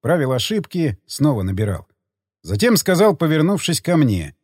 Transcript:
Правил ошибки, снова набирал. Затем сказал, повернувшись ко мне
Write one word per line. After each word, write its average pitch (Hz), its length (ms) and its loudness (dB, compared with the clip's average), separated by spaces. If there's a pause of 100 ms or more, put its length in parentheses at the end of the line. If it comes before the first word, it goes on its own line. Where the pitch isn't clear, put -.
Правил 135 300 0
ошибки, 160 720 -4
снова 135 380 -2
набирал. 92 420 -4 (580)
Затем 220 340 0
сказал, 190 380 4
повернувшись 160 640 0
ко 175 160 0
мне 98 460 0